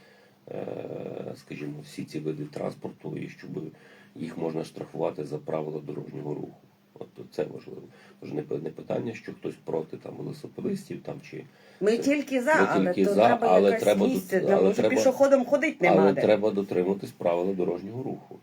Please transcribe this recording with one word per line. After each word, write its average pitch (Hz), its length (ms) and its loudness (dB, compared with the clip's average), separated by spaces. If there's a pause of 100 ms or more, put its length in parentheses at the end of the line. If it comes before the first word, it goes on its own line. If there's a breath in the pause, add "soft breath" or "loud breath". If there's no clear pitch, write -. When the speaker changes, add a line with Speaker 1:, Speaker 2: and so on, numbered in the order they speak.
(520 soft breath)
Speaker 1:
е, - 140 -8 (720)
скажімо, 73 360 -12 (100)
всі - 220 -12
ці 78 140 -10
види 76 260 -6
транспорту, - 720 -10
і - 120 -10
щоб - 200 -18 (640 loud breath)
їх 82 220 -10
можна 80 260 -4
штрафувати 80 600 -6
за 73 120 -8
правила 78 500 -6
дорожнього 73 460 -8
руху. - 240 -10 (420)
От - 80 -14 (240)
це 80 120 -4
важливо. - 380 -10 (380 loud breath)
Тож 73 140 -14
не - 80 -4
пи-, - 220 -8
не 80 60 -8
питання, 117 440 -6
що - 200 -14
хтось 78 300 -10
проти 80 340 -6
там - 200 -14
велосипедистів, - 840 -8
там, - 120 -10 (160)
чи - 120 -14 (380 loud breath)
Speaker 2:
Ми 214 160 4
Speaker 1:
це - 60 -4
Speaker 2:
тільки 269 380 0
за, 302 140 4
Speaker 1:
ми - 140 4
Speaker 2:
але 190 240 2
Speaker 1:
тільки 190 160 4
Speaker 2:
то 202 40 0
Speaker 1:
за, 110 120 6
Speaker 2:
треба 233 220 4
Speaker 1:
але 185 180 8
Speaker 2:
якась 220 180 4
Speaker 1:
треба 208 240 4
Speaker 2:
місце, 190 320 0
Speaker 1:
дот-, - 100 0
Speaker 2:
нам 196 100 6
Speaker 1:
але 190 100 6
Speaker 2:
вже 214 120 2
Speaker 1:
треба, - 140 4
Speaker 2:
пішоходом 269 500 4
ходить 285 360 0
нема 170 200 6
Speaker 1:
але 98 120 6
Speaker 2:
де. - 80 0
Speaker 1:
треба 104 300 4
дотримуватись 98 600 0
правила 90 420 0
дорожнього 95 500 -4
руху. - 400 -10